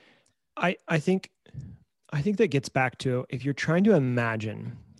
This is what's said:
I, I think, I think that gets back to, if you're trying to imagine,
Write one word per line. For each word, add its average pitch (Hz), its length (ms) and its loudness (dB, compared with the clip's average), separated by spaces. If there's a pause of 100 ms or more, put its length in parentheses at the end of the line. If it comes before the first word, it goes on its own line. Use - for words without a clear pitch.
(580)
I, 180 180 0 (120)
I 160 120 0
think, 185 320 0 (800)
I 147 100 -2
think 196 160 -2
that 220 120 4
gets 135 200 -2
back 127 300 0
to, 127 300 -2
if 123 140 -6
you're 139 120 0
trying 170 300 2
to 220 100 8
imagine, 117 800 -2 (220)